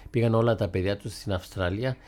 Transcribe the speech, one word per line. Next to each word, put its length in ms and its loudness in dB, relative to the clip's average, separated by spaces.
πήγαν 240 2
όλα 200 4
τα 140 -2
παιδιά 280 0
τους 160 -10
στην 200 -6
Αυστραλία. 640 -2